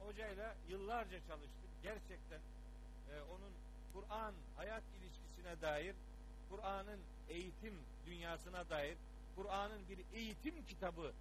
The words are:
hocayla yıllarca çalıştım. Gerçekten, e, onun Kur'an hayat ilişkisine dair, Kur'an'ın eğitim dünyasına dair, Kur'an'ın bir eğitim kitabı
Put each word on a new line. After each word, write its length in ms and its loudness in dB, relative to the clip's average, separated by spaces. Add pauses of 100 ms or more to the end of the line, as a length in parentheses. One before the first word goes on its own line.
hocayla 500 0 (120)
yıllarca 580 4
çalıştım. 440 -4 (120)
Gerçekten, 580 -2 (680)
e, 100 -2
onun 320 -4 (400)
Kur'an 420 2 (220)
hayat 260 0 (180)
ilişkisine 600 -4
dair, 340 6 (560)
Kur'an'ın 500 2 (280)
eğitim 460 0 (320)
dünyasına 640 0
dair, 260 6 (400)
Kur'an'ın 520 4
bir 100 -2 (140)
eğitim 540 0
kitabı 540 2